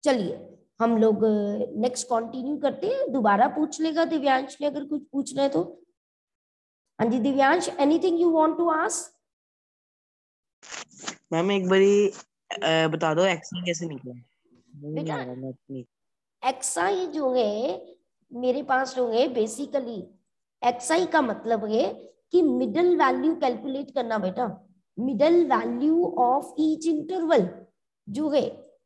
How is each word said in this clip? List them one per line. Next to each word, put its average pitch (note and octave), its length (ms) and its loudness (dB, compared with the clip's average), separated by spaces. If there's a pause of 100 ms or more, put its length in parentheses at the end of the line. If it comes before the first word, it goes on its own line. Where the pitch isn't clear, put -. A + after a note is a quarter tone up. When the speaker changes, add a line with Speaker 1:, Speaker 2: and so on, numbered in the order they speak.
Speaker 1:
चलिए, A#3 320 0 (460)
हम A#3 160 2
लोग A3 280 4 (520)
next B3 300 -4
continue B3 500 -4
करते D4 300 -2
हैं। C5 240 -2
दोबारा G#3+ 360 4
पूछ D4+ 340 -2
लेगा D#4+ 240 0
दिव्यांश C4+ 560 0
ने D4 60 -2
अगर C#4+ 180 -6
कुछ D4 160 -6 (100)
पूछना C4+ 300 -4
है C#4 80 2
तो। D#4+ 340 -4 (1160)
हाँ A3 100 2
जी B3 100 0
दिव्यांश, C#4 500 2
anything E4 540 2
you E4+ 120 4
want D#4+ 240 2
to E4+ 260 2
ask? - 280 -6 (2250)
Speaker 2:
मैम, F3 180 0
एक F#3 180 0
बारी, G3 400 6
अ, - 760 -2
बता D#3+ 260 0
दो, F3 120 2
एक्सआई F3 400 -4
कैसे E3+ 200 -4
निकला? C3 280 -12
मुझे A#2+ 100 -20 (600)
नहीं D3+ 120 -10
Speaker 1:
बेटा, D#3+ 200 -6
Speaker 2:
आ C3+ 80 -8
रहा, B2+ 120 -12
मैं C3 140 -10
इतनी C3 380 -14 (560)
Speaker 1:
एक्सआई F4+ 640 -2
जो D4 280 -2
है A#3+ 640 -2 (340)
मेरे B3+ 320 -2
पास C4 320 -2
जो B3 120 0
है, A#3 200 2
basically A#3+ 760 -4 (580)
एक्सआई D#4+ 440 0
का D#4+ 160 2
मतलब A3 440 -2
है A3+ 480 -2 (180)
कि F4 100 6
middle C#4+ 560 2
value C#4 380 2
calculate C4+ 560 -4
करना A#3 260 -4
बेटा, G3 520 -4 (280)
middle C#4+ 500 4
value B3+ 720 0
of B3 260 2 (140)
each D#4 320 0
interval D#4 760 0 (420)
जो C#4 220 -4
है - 340 -2 (220)